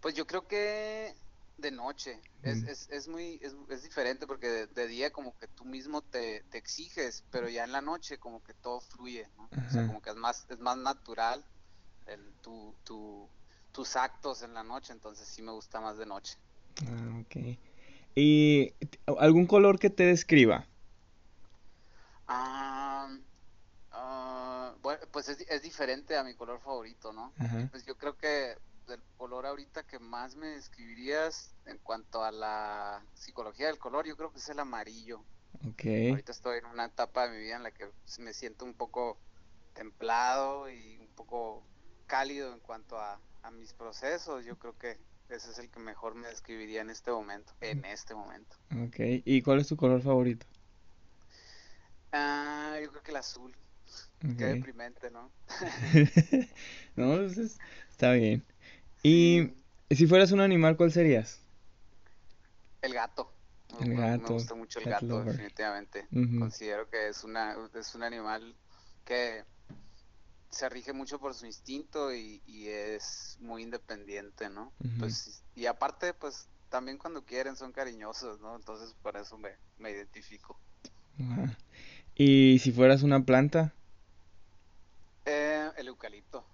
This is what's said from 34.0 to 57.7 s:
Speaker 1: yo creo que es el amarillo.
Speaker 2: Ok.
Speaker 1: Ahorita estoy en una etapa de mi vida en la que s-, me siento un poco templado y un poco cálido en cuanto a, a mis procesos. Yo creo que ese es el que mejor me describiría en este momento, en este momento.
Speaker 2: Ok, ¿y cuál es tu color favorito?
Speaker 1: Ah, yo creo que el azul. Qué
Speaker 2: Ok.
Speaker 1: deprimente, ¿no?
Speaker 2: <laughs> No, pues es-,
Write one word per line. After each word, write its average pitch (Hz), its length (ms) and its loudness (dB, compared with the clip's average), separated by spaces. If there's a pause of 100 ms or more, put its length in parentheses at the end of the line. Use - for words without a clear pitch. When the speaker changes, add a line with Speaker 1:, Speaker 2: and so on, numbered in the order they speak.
Speaker 1:
yo 151 100 -12
creo 156 160 -12
que 147 60 -20
es - 100 -14
el 147 120 -10
amarillo. 113 640 -12 (440)
Speaker 2:
Ok. - 160 -12 (240)
Speaker 1:
Ahorita 131 240 -4
estoy 120 260 -6
en 120 80 -12
una 117 200 -8
etapa 120 420 -2
de - 80 -6
mi - 80 -12
vida 113 120 -8
en 120 80 -12
la 110 80 -12
que 101 180 -16 (160)
s-, - 160 -14
me 113 100 -14
siento 117 320 -14
un 123 100 -14
poco 120 460 -8 (540)
templado 127 960 -2
y 113 280 -20
un 110 160 -20
poco 117 520 -10 (400)
cálido 139 460 -4
en 117 80 -20
cuanto 113 380 -14
a, 104 220 -10 (220)
a 117 80 -16
mis 113 240 -20
procesos. 131 680 -8
Yo 120 140 -14
creo 117 200 -16
que 117 200 -12 (300)
ese 117 220 -14
es 107 80 -14
el 117 120 -16
que 117 100 -20
mejor 110 340 -12
me 120 140 -14
describiría 110 540 -10
en 110 80 -12
este 113 200 -10
momento, 104 500 -8
en 135 240 -6
este 202 300 -12
momento. 104 420 -16 (300)
Speaker 2:
Ok, 117 100 -10 (280)
¿y 127 180 4
cuál 139 180 4
es 147 80 -2
tu 156 80 -2
color 127 260 4
favorito? 123 440 2 (1700)
Speaker 1:
Ah, 147 720 -2
yo 151 80 -10
creo 147 120 -18
que - 80 -14
el 147 60 -6
azul. 127 380 -12 (680)
Qué 156 120 -4
Speaker 2:
Ok. 120 140 -6
Speaker 1:
deprimente, 127 640 -6
¿no? 120 200 -18 (180)
Speaker 2:
<laughs> 160 1040 4 (460)
No, 131 200 4
pues 190 220 -2
es-, 226 200 -6 (320)